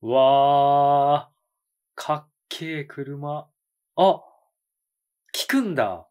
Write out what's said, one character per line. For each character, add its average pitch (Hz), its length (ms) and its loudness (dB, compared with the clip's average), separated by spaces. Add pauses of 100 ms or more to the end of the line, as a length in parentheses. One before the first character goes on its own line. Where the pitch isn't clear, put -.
わ 139 1300 2
ー。 - 20 -20 (640)
か - 200 -6
っ 147 140 -16 (200)
け 160 320 -10
ー 147 60 -12
車。 143 600 -12 (480)
あ、 185 280 2 (1080)
聞 - 140 -8
く 269 140 0
ん 202 140 -4
だ。 98 360 -4